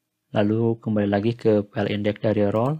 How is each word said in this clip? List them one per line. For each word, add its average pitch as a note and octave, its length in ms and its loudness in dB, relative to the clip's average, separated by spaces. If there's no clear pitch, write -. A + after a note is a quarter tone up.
Lalu A2+ 480 0
kembali G#2+ 320 0
lagi G#2 240 0
ke G#2 320 0
file G#2 240 -4
index G#2 320 -4
dari G#2 240 0
role. A#2+ 320 -2